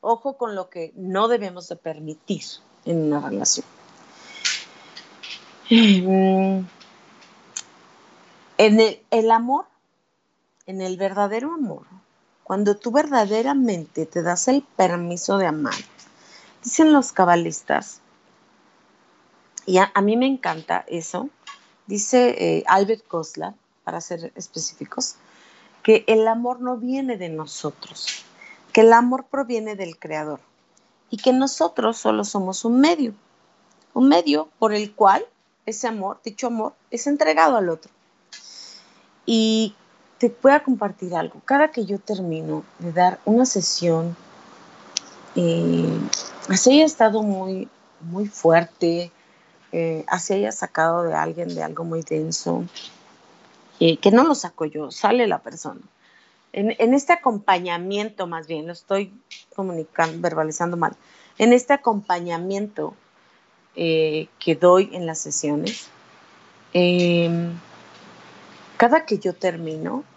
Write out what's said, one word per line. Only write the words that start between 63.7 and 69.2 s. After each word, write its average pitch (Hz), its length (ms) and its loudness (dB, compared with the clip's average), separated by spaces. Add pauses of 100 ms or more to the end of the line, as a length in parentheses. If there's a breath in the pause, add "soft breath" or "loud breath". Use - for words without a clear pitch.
eh, 160 540 0 (100)
que 165 160 0
doy 180 380 6
en 180 140 -8
las 160 120 -8
sesiones, 151 720 -6 (840)
em, 170 840 2 (1160)
cada 294 300 2
que 202 120 -4
yo 185 140 -4